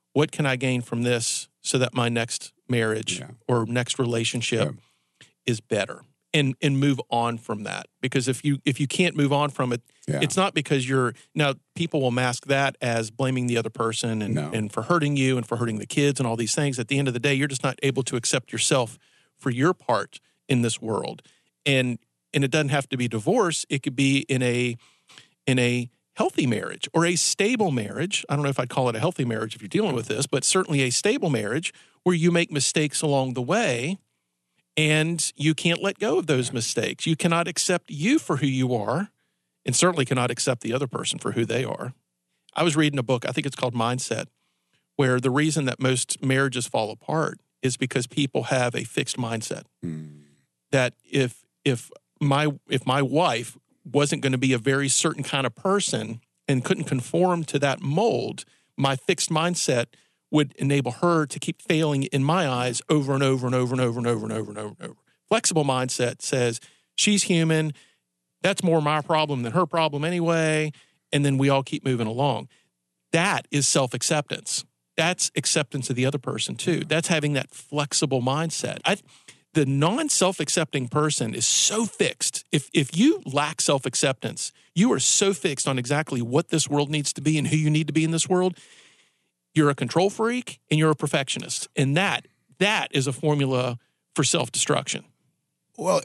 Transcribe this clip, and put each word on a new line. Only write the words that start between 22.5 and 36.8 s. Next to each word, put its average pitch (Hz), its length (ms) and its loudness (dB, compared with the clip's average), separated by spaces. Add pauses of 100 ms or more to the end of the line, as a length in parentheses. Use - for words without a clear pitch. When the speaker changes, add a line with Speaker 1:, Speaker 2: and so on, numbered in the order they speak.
Speaker 1:
doesn't 151 180 2
have 139 200 0
to 131 80 -4
be 120 100 0
divorce. 156 600 0
It 139 140 -4
could - 140 -6
be 135 240 2 (100)
in 131 140 0
a, 123 340 0 (680)
in 131 100 4
a 123 320 0 (260)
healthy - 300 0
marriage 104 480 -2
or 165 140 4
a 180 80 2
stable 208 560 0
marriage. 123 580 -4
I 139 60 0
don't 147 80 0
know 139 80 0
if 131 80 -2
I'd 123 100 -4
call 127 200 0
it 113 60 -2
a 110 40 -4
healthy 165 260 -2
marriage 113 300 -4
if - 80 -16
you're 101 40 -12
dealing 185 280 0
with 113 140 -4
this, 110 180 -2
but 135 160 -2
certainly 175 400 2
a 127 80 0
stable 202 400 0
marriage 117 420 -2 (300)
where 180 120 2
you 165 140 4
make 170 220 2
mistakes 151 500 0
along 135 320 0
the 127 80 -4
way 156 560 -2 (800)
and 156 580 2
you 156 180 2
can't 170 280 0
let 196 180 -2
go 254 180 0
of 190 100 0
those 127 260 0
mistakes. - 520 -4